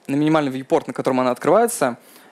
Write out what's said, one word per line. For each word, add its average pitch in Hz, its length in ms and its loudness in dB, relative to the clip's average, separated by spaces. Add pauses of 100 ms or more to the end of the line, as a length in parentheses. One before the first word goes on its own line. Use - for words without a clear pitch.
на 139 80 -4
минимальный 151 360 0
вьюпорт, 135 360 -2
на 131 60 -8
котором 131 260 -2
она 127 120 2
открывается, 151 640 0 (340)